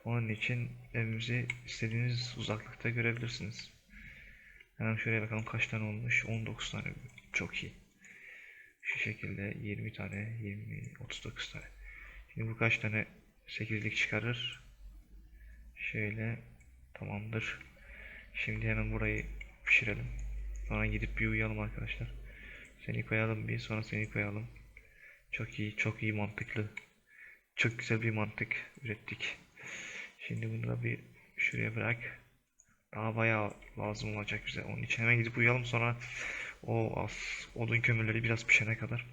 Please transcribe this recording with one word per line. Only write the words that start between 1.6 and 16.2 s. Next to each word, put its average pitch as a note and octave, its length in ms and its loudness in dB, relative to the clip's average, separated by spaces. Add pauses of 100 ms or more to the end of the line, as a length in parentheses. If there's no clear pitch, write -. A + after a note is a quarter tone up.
istediğiniz A#2 720 0
uzaklıkta A2 520 -2
görebilirsiniz. A#2 840 0 (1040)
Hemen A2 180 2
şuraya A2+ 260 2
bakalım A2 240 -2
kaç - 220 0
tane A2 160 0
olmuş. A2 420 2
On A2+ 200 0
dokuz A2 260 -4
tane. - 220 -4 (400)
Çok - 300 -2
iyi. - 100 -8 (1080)
Şu - 180 0
şekilde G2+ 580 -2
yirmi G#2+ 360 -2
tane, G2+ 480 -4
yirmi, G#2+ 420 -4 (160)
otuz - 240 -8
dokuz - 280 -8
tane. - 140 -10 (680)
Şimdi A2+ 160 -2
bu A2+ 80 -6
kaç A2+ 200 6
tane G#2+ 300 2 (400)
sekizlik A2 480 -2
çıkarır? - 680 0 (1120)
Şöyle, A2 680 -2 (500)